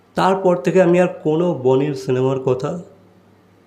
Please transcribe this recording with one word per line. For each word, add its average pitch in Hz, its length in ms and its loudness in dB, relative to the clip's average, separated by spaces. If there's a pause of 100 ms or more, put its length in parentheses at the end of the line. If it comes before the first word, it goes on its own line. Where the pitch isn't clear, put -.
(140)
তারপর 180 420 0
থেকে 180 260 2
আমি 175 180 4
আর 175 80 2
কোনো 170 460 -2
বনির 135 400 0
সিনেমার 131 460 -2
কথা 147 420 -4 (840)